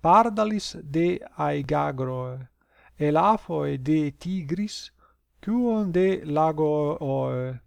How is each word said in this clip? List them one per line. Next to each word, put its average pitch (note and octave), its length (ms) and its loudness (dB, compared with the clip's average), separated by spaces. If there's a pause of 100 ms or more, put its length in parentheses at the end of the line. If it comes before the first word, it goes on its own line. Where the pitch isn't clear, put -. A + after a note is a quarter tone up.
πάρδαλις G#3+ 800 2 (120)
δὲ E3+ 240 2 (220)
ἀϊγάγρωε, C#3 960 -2 (640)
ἐλάφοι D3+ 880 0
δὲ D3+ 320 2
τίγροις, F3+ 760 -6 (440)
κιούων A3 560 0
δὲ F#3 280 2
λαγωροε. D3 1400 0